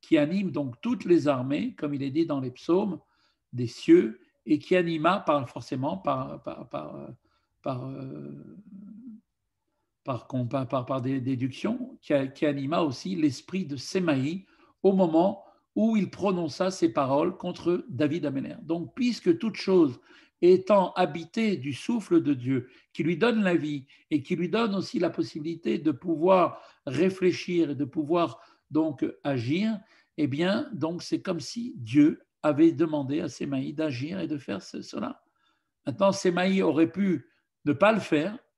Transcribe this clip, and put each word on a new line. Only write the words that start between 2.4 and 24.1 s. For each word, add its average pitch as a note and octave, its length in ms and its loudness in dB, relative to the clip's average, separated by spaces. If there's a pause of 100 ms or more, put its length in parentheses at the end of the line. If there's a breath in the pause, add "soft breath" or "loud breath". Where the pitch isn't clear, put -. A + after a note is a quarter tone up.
les B2+ 100 -6
psaumes, F3 480 -2 (540)
des B2 140 -4
cieux, - 540 4 (260 soft breath)
et D3+ 120 2
qui - 160 0
anima E3+ 460 2
par, C#3+ 300 0
forcément C#3+ 480 -6
par, C#3 440 -6
par, - 280 -12
par, D3 260 -12
euh, C#3+ 120 -14 (520)
par, C3 260 -6
euh, C#3+ 720 -14 (1400)
par, B2 240 -8
par, B2+ 400 -4
par, B2 200 -4
par C3+ 160 -4
des C3+ 180 -2
déductions, C3+ 800 -4
qui - 140 0
a, C3+ 120 2
qui C3+ 200 -4
anima C#3+ 340 0
aussi E3+ 360 -4
l'esprit D#3 500 -2
de C#3 100 -8
Semaï D#3+ 720 -2 (360 soft breath)
au G3 100 6
moment F#3 520 4 (320 loud breath)
où A3 200 2
il F3+ 120 2
prononça F3 600 -2
ces F3 200 0
paroles D3+ 460 2
contre F3 540 -2
David D3 340 0
Ameller. C3+ 380 -6
Donc, D#3+ 320 -6
puisque G#3 440 2
toute A3+ 180 -6
chose E3 440 2 (420 soft breath)
étant F#3 500 6
habitée F3 640 -2
du C#3 160 -6
souffle F#3 480 0
de C#3+ 140 0
Dieu, B2 340 -2 (240 loud breath)
qui - 100 -4
lui E3 140 0
donne A3 260 2
la F#3 120 2
vie D3 320 -2 (240 soft breath)